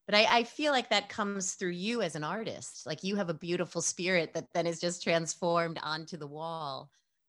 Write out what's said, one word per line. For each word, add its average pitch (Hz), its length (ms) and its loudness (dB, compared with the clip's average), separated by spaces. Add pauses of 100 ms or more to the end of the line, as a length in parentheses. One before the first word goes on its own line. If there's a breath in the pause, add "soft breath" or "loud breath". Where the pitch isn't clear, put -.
but 196 80 2
I, 220 240 8
I 233 60 4
feel 294 280 0
like 247 160 2
that 202 220 2
comes 202 420 -2
through 180 180 -2
you 208 300 -2
as 165 160 -2
an 151 80 -4
artist. 175 640 -6
Like, 147 180 -6
you 202 120 0
have 196 120 0
a 165 60 0
beautiful 175 480 -2
spirit 175 520 0
that 151 200 -6
then 170 120 2
is 170 140 -2
just 175 220 -2
transformed 170 800 2
onto 156 340 -6
the 147 100 -8
wall. 147 640 -8 (380)